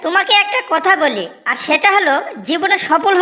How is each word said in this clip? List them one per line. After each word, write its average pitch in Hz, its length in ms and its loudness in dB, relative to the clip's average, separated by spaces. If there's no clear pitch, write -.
তোমাকে 381 280 0
একটা 415 180 -4
কথা 320 200 2
বলি, 226 220 -2
আর 247 60 -4
সেটা 320 300 2
হলো, 330 180 2
জীবনে 359 280 0
সফল 330 340 2